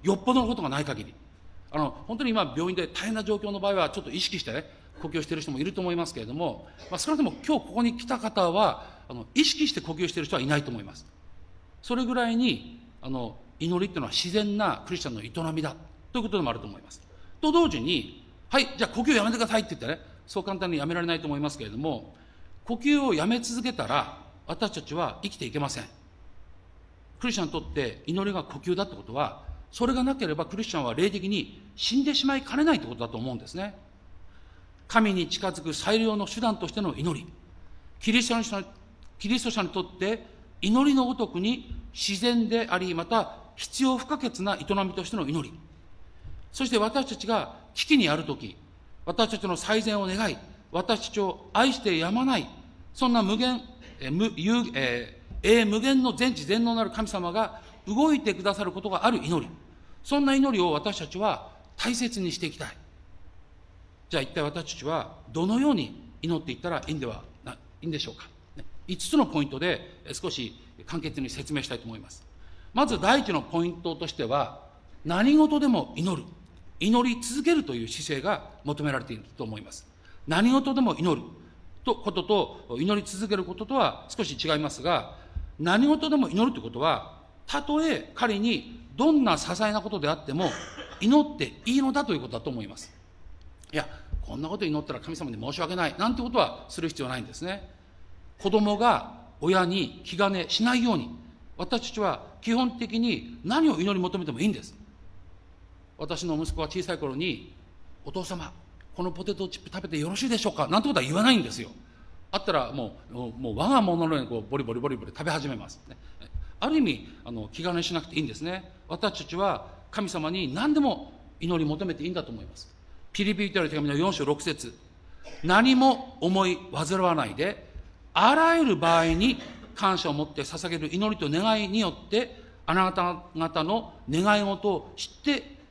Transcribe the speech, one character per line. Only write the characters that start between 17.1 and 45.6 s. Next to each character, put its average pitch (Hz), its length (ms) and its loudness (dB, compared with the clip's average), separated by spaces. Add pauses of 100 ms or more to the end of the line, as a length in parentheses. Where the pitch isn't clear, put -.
と 311 100 2
同 330 180 6
時 135 120 -2
に、 131 440 -2 (240)
「は 269 120 4
い、 269 160 2
じ 226 80 0
ゃ - 20 4
あ - 80 -4
呼 233 80 0
吸 294 100 6
を 262 40 6
や 202 80 4
め 226 60 2
て 233 60 0
く 226 40 0
だ 226 60 2
さ 220 120 2
い」 214 40 2
っ - 20 -8
て - 60 -10
言 165 80 -6
っ - 20 -16
て 113 60 -8
ね、 156 140 -4 (260)
そ - 140 -6
う 175 40 -2
簡 196 140 -4
単 180 120 -2
に 160 80 0
や 143 80 -2
め 170 80 -2
ら 175 60 -2
れ 170 60 -2
な 170 80 0
い 160 60 -2
と 160 60 -6
思 147 100 -2
い 143 40 -2
ま 147 100 0
す 147 80 -8
け 123 60 -10
れ 104 60 -10
ど 107 60 -10
も、 139 380 -4 (500)
呼 233 100 -4
吸 285 280 2
を 247 120 4
や 156 120 2
め 233 140 2
続 240 220 -4
け 247 100 -2
た 120 140 -4
ら、 123 320 0 (280)
私 202 240 -2
た 156 120 -8
ち 143 120 -12
は 156 280 -4
生 196 80 -4
き - 60 -14
て - 80 -8
い 120 60 -8
け 147 80 -4
ま 143 100 0
せ 127 120 -8
ん。 107 40 -10 (1400)
ク - 60 -4
リ 240 60 0
ス - 40 -4
チ 202 40 -2
ャ 180 40 0
ン - 20 0
に 143 60 -6
と 160 80 -4
っ - 20 -6
て 127 440 -6
祈 185 180 -2
り 202 100 -2
が 175 100 -4
呼 - 140 -14
吸 170 160 -2
だ 190 100 0
っ 190 60 -8
て - 60 -14
こ 98 60 -14
と 110 100 -16
は、 135 300 -4 (280)
そ - 160 0
れ 262 80 4
が 254 100 0
な 269 100 2
け 269 120 -2
れ 156 80 0
ば 156 120 -2
ク - 100 -10
リ 220 80 -2
ス - 40 -8
チ - 80 -4
ャ 156 40 0
ン 139 40 0
は 117 100 -2
霊 180 160 2
的 190 180 -4
に 196 320 -4 (140)
死 - 260 0
ん 269 40 4
で 285 100 2
し - 120 2
ま 277 100 2
い 269 60 -2
か 240 140 -6
ね 294 80 4
な 320 100 6
い - 20 4
っ 160 40 0
て - 60 -8
こ 117 80 -8
と 107 60 -8
だ 117 80 -2
と 117 100 -8
思 123 140 -4
う - 20 -4
ん 113 40 -6
で - 80 -14
す - 80 -14
ね。 196 200 -6 (1120)
神 220 260 4
に 175 160 0
近 - 200 -4
づ 170 140 -6
く 156 120 -4
最 220 280 2
良 220 140 2
の 202 100 -4
手 226 140 -8
段 226 180 0
と 165 100 -4
し - 40 -10
て 214 80 -4
の 180 140 -2
祈 151 260 -2
り。 - 60 -14 (760)
キ 214 120 2
リ 247 100 6
ス 240 60 -2
ト 233 140 2
者 208 180 -4
に、 190 60 -8 (520)
キ 208 100 -4
リ 240 100 2
ス - 60 -4
ト 254 60 -2
者 226 120 0
に 175 80 -2
と 190 120 -2
っ - 160 -14
て 220 260 -2 (360)
祈 247 280 6
り 285 60 8
の 262 120 6
ご 254 80 0
と 247 120 0
く 175 140 -4
に 233 340 -2 (180)
自 202 280 -2
然 233 280 4
で 226 220 2
あ 180 80 2
り、 180 160 -2
ま 165 100 -2
た 226 320 0 (200)
必 - 260 -6
要 262 160 4
不 - 80 -8
可 294 120 -2
欠 240 240 -4
な 196 140 0
営 196 280 0
み 185 80 -4
と 180 120 -4
し - 60 -10
て 233 60 -2
の 170 100 -2
祈 147 240 -2
り。 - 80 -16 (920)